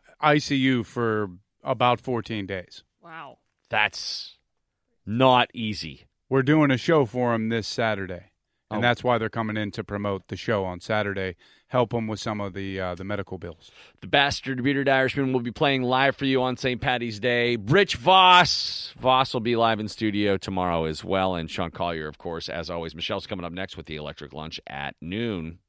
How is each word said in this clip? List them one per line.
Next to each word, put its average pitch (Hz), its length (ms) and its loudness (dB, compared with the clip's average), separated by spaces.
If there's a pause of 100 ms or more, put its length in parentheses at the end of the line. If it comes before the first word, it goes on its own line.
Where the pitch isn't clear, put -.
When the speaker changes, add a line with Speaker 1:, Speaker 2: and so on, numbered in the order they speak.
(200)
Speaker 1:
I 151 180 4
C 143 160 -2
U 131 300 2
for 110 460 -2 (340)
about 123 360 2
fourteen 110 460 -6
days. 92 380 -12 (180)
Speaker 2:
Wow. 160 360 -18 (320)
Speaker 3:
That's - 680 -2 (680)
not 123 480 4
easy. 95 540 -8 (220)
Speaker 1:
We're 135 160 2
doing 147 260 6
a 131 80 2
show 151 280 4
for 123 280 0
him 110 140 -2
this 113 180 -2
Saturday, 98 640 -4 (400)
and 110 80 -4
Speaker 3:
Oh. 107 40 0
Speaker 1:
that's 120 200 2
why 123 160 2
they're 110 100 -2
coming 110 280 -4
in 107 160 -4
to 113 100 -6
promote 101 460 -4
the - 80 -8
show 101 280 0
on 90 140 -6
Saturday, 98 560 -4 (340)
help 123 240 2
him 113 140 -4
with 107 120 -6
some 107 220 -6
of 98 140 -8
the, 98 260 -6
uh, 92 140 -4
the 92 100 -10
medical 98 320 -6
bills. 85 340 -14 (300)
Speaker 3:
The - 60 -14
Bastard 135 580 0
Bearded 139 240 2
Irishman 131 460 2
will 127 60 2
be 120 100 -4
playing 135 320 0
live 127 340 2
for - 80 -4
you 131 160 2
on 127 160 0
Saint 127 240 -4
Patty's 120 400 -2
Day. 120 360 2
Rich 131 400 2
Voss. 180 1000 6
Voss 131 360 4
will 127 80 -2
be 120 120 0
live 113 240 4
in 107 100 -4
studio 101 500 0
tomorrow 90 480 -2
as 78 180 -6
well, 95 300 0
and 82 160 -6
Sean 87 200 -6
Collier, 82 380 -6
of 76 80 -14
course, 82 320 -10
as 82 220 -8
always. 82 240 -8
Michelle's 95 320 -8
coming 92 180 -10
up 85 80 -10
next 95 240 -10
with 78 80 -12
the 80 120 -12
Electric 73 360 -12
Lunch 78 340 -12
at 71 360 -10
noon. 90 560 -6 (100)